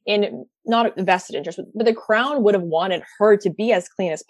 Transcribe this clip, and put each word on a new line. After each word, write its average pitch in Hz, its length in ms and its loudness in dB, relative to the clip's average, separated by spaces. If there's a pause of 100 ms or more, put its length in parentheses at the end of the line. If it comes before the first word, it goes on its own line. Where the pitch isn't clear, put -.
in, 208 400 -2 (200)
not 226 320 0
a 190 60 -2
vested 180 320 0
interest, 147 240 -10 (160)
but 220 100 -2
the 226 80 4
Crown 247 500 0
would 202 100 6
have 190 100 0
wanted 170 400 -2 (140)
her 208 200 6
to 208 120 -2
be 214 240 0
as 180 160 -2
clean 180 240 -4
as 156 160 -10